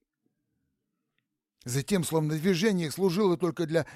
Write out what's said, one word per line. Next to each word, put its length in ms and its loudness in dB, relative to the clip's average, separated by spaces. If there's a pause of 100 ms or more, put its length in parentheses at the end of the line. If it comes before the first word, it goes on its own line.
(1600)
Затем, 400 -2
словно 300 0
движение 540 2
их 40 -8
служило 460 2
только 260 -2
для 300 0